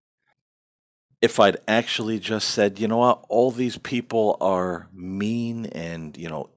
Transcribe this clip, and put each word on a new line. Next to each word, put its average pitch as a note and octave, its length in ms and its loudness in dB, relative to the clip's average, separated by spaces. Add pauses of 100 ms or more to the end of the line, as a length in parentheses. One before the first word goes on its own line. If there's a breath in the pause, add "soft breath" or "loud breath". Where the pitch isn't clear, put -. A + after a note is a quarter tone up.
(1200)
if A#2 200 2
I'd G2+ 180 8 (100)
actually A2 520 0
just G#2+ 300 -4
said, G2+ 300 2
'You A2 80 0
know A2+ 100 2
what? A#2+ 320 2
All A#2+ 200 4
these A#2+ 300 -4
people A#2 600 0
are F2+ 540 0
mean A2 720 -4
and, E2 500 -10
you E2 140 -10
know, D2+ 280 -10